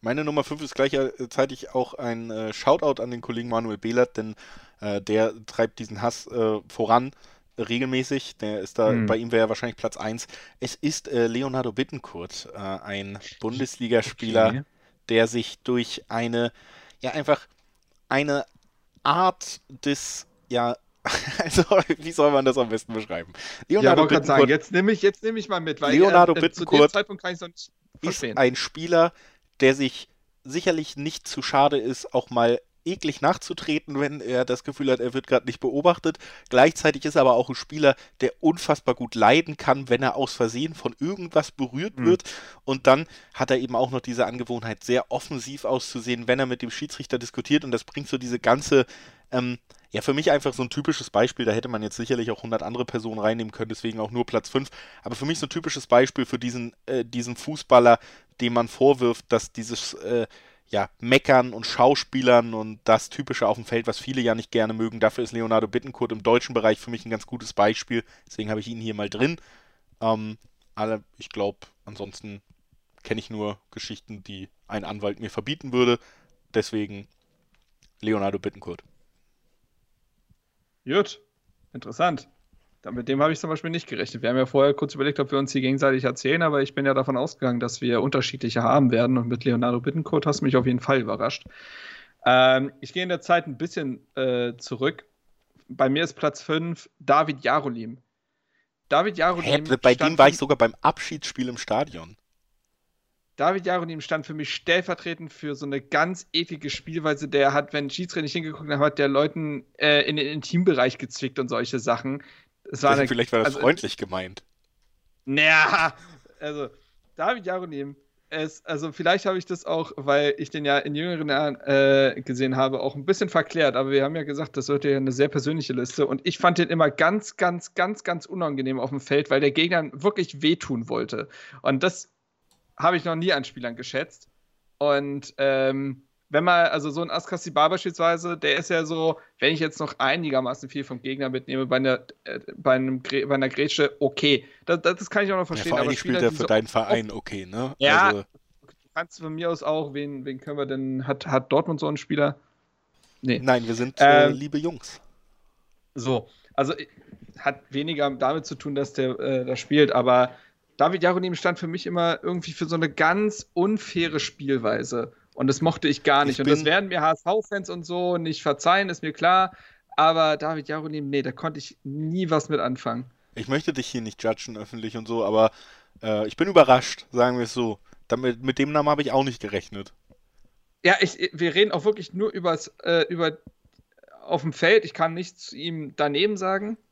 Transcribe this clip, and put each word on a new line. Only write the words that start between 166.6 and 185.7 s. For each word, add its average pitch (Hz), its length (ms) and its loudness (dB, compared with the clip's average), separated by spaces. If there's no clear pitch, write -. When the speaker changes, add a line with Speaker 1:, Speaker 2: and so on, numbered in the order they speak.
Speaker 1:
bin - 0 -
Speaker 2:
werden 190 240 2
mir 180 140 -2
H 160 100 4
S - 100 -4
V-Fans 196 480 -4
und 175 140 -10
so 175 340 -2
nicht 160 240 -4
verzeihen, 175 460 2
ist 170 140 -8
mir 156 100 -6
klar. 185 420 2
Aber 156 400 4
David 151 320 -6
Jarolim, 151 420 -6
nee, 139 120 0
da 160 100 -6
konnte 156 260 -6
ich - 260 -16
nie 156 460 -4
was 156 180 2
mit 151 120 -2
anfangen. 127 500 -6
Speaker 1:
Ich 107 140 -10
möchte 147 240 -2
dich 131 140 -4
hier 127 140 -6
nicht 110 220 -12
judgen 113 340 -4
öffentlich 110 400 -12
und 113 100 -10
so, 117 180 -2
aber, 110 260 4
äh, 107 240 -2
ich 104 100 -10
bin 175 120 0
überrascht, 135 640 6
sagen 123 260 2
wir 120 60 0
es 110 100 -10
so. 113 240 -4
Damit, 120 340 -2
mit 131 160 -2
dem 139 140 0
Namen 147 160 2
habe 147 140 2
ich 131 100 -2
auch 135 120 4
nicht 131 180 -6
gerechnet. 101 500 -8
Speaker 2:
Ja, 180 160 6
ich, 185 320 -2
wir 160 220 -2
reden 202 180 4
auch 165 120 -4
wirklich 214 280 -2
nur 202 200 -4
übers, 170 360 -2
äh, 170 260 2
über 165 300 -2
auf 160 200 -2
dem 156 100 -4
Feld. 208 320 4
Ich 165 100 -14
kann 165 200 -2
nichts 175 340 -12
zu - 80 -18
ihm 156 400 -10